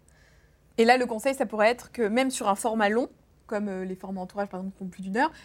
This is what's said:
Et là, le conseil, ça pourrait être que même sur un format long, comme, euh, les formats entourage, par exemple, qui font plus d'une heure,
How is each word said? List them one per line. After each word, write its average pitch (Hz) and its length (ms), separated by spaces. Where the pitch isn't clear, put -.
Et 226 80
là, 247 100
le 247 80
conseil, 240 300
ça 269 100
pourrait 214 240
être - 240
que 240 100
même 247 280
sur 240 180
un 196 60
format 220 340
long, 240 200
comme, 208 220
euh, 185 160
les 185 100
formats 190 280
entourage, 202 260
par 185 120
exemple, 190 140
qui 190 100
font 185 40
plus 180 140
d'une 190 160
heure, 311 120